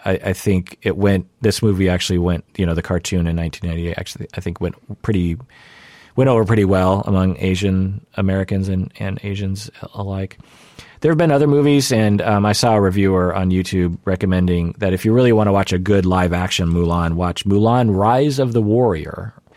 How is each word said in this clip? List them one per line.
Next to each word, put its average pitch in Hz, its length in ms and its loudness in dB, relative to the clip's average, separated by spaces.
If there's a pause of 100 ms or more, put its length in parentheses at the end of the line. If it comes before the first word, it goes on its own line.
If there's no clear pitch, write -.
I, 95 60 0
I 95 200 -4
think 92 500 -2
it 92 140 -2
went, 98 300 0 (160)
this 107 200 0
movie 98 280 2
actually 92 280 -2
went, 87 260 -2 (120)
you 98 80 -2
know, 85 100 0
the 82 80 -2
cartoon 87 440 -4
in 85 100 -2
nineteen 82 320 -6
ninety-eight 85 300 -6
actually, - 360 -14
I 98 60 -10
think 87 220 -8
went 85 140 -6 (260)
pretty, 87 340 -2 (800)
went 131 140 2
over 113 160 4
pretty 110 180 2
well 95 420 2
among 95 320 0
Asian 95 680 -2 (100)
Americans 95 540 -2
and, 92 280 -4
and 101 260 -8
Asians 98 460 -8 (220)
alike. 98 460 -8 (640)
There 156 80 2
have 160 80 2
been 160 140 4
other 143 140 4
movies, 143 460 4
and, 107 300 2
um, 104 240 2
I 107 60 2
saw 113 220 2
a 104 60 4
reviewer 95 540 2
on 92 160 0
YouTube 90 540 0
recommending 90 760 0
that 95 140 0
if 92 120 -4
you 110 100 2
really 123 180 4
wanna 107 200 4
watch 98 200 0
a 92 60 0
good 95 280 2
live 90 280 2
action 90 340 -2
Mulan, 85 460 0
watch 87 320 -4
Mulan 110 480 2
Rise 127 440 2
of 131 140 0
the 117 100 2
Warrior. 104 720 -2 (220)